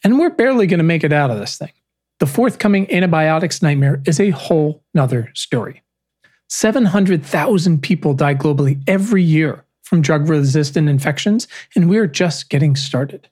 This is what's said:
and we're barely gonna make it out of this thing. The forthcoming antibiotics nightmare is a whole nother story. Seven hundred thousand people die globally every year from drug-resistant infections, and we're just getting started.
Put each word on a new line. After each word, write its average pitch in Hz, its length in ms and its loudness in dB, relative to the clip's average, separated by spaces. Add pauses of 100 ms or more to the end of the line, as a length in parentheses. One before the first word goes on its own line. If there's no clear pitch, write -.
and 233 160 2
we're 339 120 2
barely 240 380 2
gonna 170 160 2
make 165 180 2
it 151 100 0
out 147 180 2
of 110 80 -4
this 101 200 -10
thing. - 140 -14 (480)
The - 60 2
forthcoming 202 680 0
antibiotics 165 640 0
nightmare 139 460 2
is 165 140 0
a 202 100 2
whole 156 520 -2 (120)
nother 127 400 -2
story. - 480 -6 (680)
Seven 220 380 0
hundred 185 380 0
thousand 165 580 0
people 160 320 0
die 143 220 0
globally 139 500 0
every 196 360 0
year 156 420 0 (180)
from 170 180 0
drug-resistant 151 880 0
infections, 147 600 0 (260)
and 175 160 4
we're 214 160 2
just 165 420 -4
getting 143 280 2
started. - 560 -6